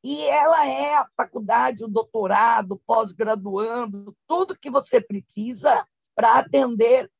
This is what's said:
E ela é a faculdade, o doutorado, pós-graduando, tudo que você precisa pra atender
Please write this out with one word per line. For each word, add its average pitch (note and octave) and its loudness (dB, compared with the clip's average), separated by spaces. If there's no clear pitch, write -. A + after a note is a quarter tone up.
E D4 -8
ela D4 4
é C#4 -2
a C#4+ 0
faculdade, A#3 -2
o A3+ -10
doutorado, G#3 0
pós-graduando, G#3+ -4
tudo F4+ -2
que D4 -16
você B3+ 0
precisa A3 -4
pra A#3+ 4
atender B3 2